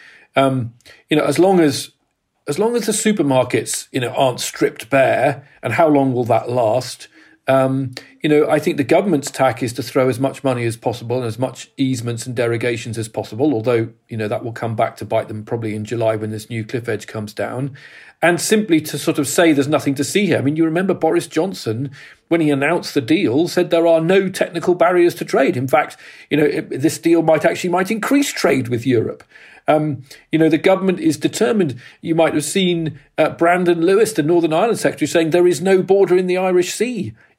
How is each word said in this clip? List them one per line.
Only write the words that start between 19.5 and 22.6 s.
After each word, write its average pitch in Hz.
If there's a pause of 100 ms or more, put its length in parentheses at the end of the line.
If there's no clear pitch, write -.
there's 139
nothing 143
to 139
see 196
here. 147
I 120
mean, 143
you 165
remember 175
Boris 160
Johnson, 143 (360)
when 170
he 151
announced 143